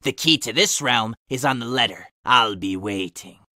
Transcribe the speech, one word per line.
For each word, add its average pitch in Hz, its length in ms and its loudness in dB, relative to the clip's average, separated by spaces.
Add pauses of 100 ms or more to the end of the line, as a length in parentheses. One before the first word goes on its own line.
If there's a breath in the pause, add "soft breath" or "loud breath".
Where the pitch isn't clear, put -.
The 135 120 -4
key 160 260 2
to - 140 -6
this 180 280 0
realm 117 340 0 (140)
is 131 160 -4
on 131 160 2
the 117 60 -8
letter. 120 420 -2 (160)
I'll 113 320 4
be 95 200 -4
waiting. 95 600 -8 (200)